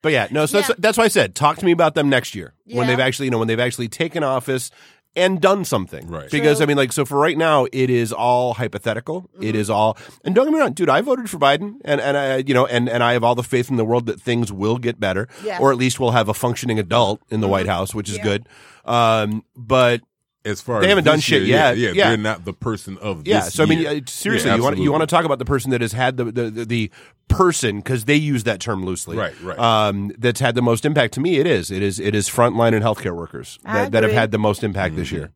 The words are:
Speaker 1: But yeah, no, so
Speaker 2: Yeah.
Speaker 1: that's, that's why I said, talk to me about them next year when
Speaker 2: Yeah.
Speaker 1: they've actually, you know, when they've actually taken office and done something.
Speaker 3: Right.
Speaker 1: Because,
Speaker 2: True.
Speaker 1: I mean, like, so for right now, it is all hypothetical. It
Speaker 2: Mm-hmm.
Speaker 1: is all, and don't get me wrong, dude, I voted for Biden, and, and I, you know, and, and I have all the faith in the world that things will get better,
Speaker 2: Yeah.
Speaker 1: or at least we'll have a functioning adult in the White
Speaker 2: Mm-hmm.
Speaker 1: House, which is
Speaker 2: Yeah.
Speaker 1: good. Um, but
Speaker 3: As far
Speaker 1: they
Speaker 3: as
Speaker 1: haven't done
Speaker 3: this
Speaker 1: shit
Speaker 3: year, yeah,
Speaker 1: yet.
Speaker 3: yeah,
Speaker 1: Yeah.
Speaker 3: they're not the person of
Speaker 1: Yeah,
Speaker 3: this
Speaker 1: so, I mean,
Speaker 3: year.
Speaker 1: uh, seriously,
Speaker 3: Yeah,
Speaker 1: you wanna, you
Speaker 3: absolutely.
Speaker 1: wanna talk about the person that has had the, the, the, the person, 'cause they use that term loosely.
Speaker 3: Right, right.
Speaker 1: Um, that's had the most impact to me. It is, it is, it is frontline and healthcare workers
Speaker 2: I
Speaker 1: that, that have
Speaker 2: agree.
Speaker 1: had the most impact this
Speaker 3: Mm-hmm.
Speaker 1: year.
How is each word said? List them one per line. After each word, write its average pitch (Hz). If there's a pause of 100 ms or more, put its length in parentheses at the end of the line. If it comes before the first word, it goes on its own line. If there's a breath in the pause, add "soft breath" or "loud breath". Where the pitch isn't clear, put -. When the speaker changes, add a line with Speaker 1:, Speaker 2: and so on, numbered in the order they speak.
Speaker 1:
But 160
yeah, 113
no, 151
so 202
Speaker 2:
Yeah. 202
Speaker 1:
that's, 220
that's 214
why 226
I 214
said, 113
talk 151
to -
me 175
about 165
them 147
next 131
year 87 (120)
when 120
Speaker 2:
Yeah. 123
Speaker 1:
they've 127
actually, 131
you 131
know, 117
when 113
they've 113
actually 123
taken 165
office 131 (440 soft breath)
and 185
done 190
something. 92
Speaker 3:
Right. 76
Speaker 1:
Because, 151
Speaker 2:
True. 151
Speaker 1:
I -
mean, 147
like, 131
so 147
for 139
right 156
now, 156
it 127
is 120
all 123
hypothetical. 117 (120)
It 104
Speaker 2:
Mm-hmm. 110
Speaker 1:
is 107
all, 107 (280 loud breath)
and 190
don't 254
get 302
me 320
wrong, 277
dude, 165
I 143
voted 254
for 175
Biden, 151 (100)
and, 143
and 139
I, 135
you 135
know, 127
and, 120
and 120
I 120
have 120
all 120
the 120
faith 123
in 131
the 113
world 120
that 113
things 117
will 104
get 123
better, 98 (160 loud breath)
Speaker 2:
Yeah. 214
Speaker 1:
or 135
at 131
least 127
we'll 120
have 113
a 107
functioning 120
adult 110 (100)
in 110
the 104
White 95
Speaker 2:
Mm-hmm. 107
Speaker 1:
House, 95
which 104
is 104
Speaker 2:
Yeah. 104
Speaker 1:
good. 107 (400 loud breath)
Um, 110 (100)
but 123 (440)
Speaker 3:
As 107
far 117
Speaker 1:
they 180
Speaker 3:
as 190
Speaker 1:
haven't 190
done 151
Speaker 3:
this 151
Speaker 1:
shit 143
Speaker 3:
year, 117
yeah, 151
Speaker 1:
yet. 107
Speaker 3:
yeah, 117
Speaker 1:
Yeah. 185
Speaker 3:
they're 117
not 107
the 98
person 98
of 95
Speaker 1:
Yeah, 208
Speaker 3:
this -
Speaker 1:
so, 156
I 156
mean, 160
Speaker 3:
year. 151
Speaker 1:
uh, 147
seriously, -
Speaker 3:
Yeah, -
Speaker 1:
you 117
wanna, 143
you -
Speaker 3:
absolutely. -
Speaker 1:
wanna 156
talk 170
about 139
the 123
person 131
that 123
has 110
had 127
the, 123
the, 117
the, 113
the 113 (380 loud breath)
person, 123
'cause 123
they 143
use 147
that 110
term 95
loosely. 90
Speaker 3:
Right, 92 (100)
right. 92
Speaker 1:
Um, 107
that's 113
had 120
the 123
most 117
impact 143
to 127
me. 165
It 156
is, 101
it 95
is, 98
it 104
is 101
frontline 117
and 110
healthcare 104
workers -
Speaker 2:
I 220
Speaker 1:
that, -
that 110
have 110
Speaker 2:
agree. 110
Speaker 1:
had 110
the 110
most 107
impact 92
this 82
Speaker 3:
Mm-hmm. 95
Speaker 1:
year. 78